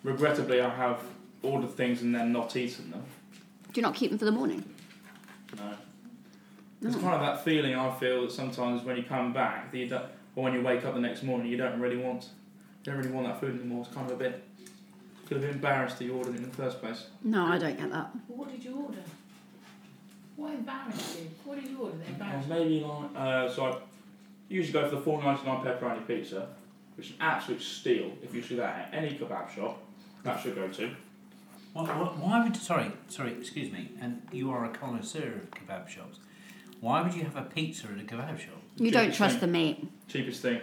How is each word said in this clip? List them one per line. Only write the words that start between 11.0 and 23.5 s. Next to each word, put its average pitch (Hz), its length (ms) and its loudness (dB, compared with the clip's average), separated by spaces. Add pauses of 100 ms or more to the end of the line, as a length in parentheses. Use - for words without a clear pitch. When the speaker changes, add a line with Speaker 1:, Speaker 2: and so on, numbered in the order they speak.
Speaker 1:
next 120 220 0
morning, 120 260 0
you 123 100 0
don't 123 220 0
really 123 180 2
want, 123 260 -2 (600)
you 143 80 -4
don't 135 40 -2
really 127 140 -2
want 127 160 0
that - 140 -2
food 127 200 0
anymore. 120 240 -4
It's - 100 -12
kind 131 160 -4
of 123 60 -2
a - 20 -8
bit, 127 240 -2 (840)
feel 139 120 0
a - 20 2
bit 143 100 2
embarrassed 139 480 2
that 123 60 -4
you 127 100 -2
ordered 120 200 -2
it 117 40 -4
in 120 100 -6
the - 80 -10
first 131 240 -2
place. 113 260 -6 (180)
Speaker 2:
No, 214 220 6
I 175 120 4
don't 156 180 2
get 147 140 -4
that. 156 200 -2 (180)
Speaker 3:
Well, 240 100 -10
what 277 140 -8
did 240 120 -12
you 254 120 -8
order? 262 220 -6 (1400)
What 302 180 -6
embarrassed 262 640 -6
you? 165 80 -8 (180)
What 277 160 -8
did 269 80 -8
you 262 100 -8
order 185 180 -4
that 165 80 -8
Speaker 1:
It - 80 -8
was - 80 -8
Speaker 3:
embarrassed 139 280 -4
you? 165 60 0
Speaker 1:
maybe 160 260 6
like, 147 360 -4
uh, 131 360 2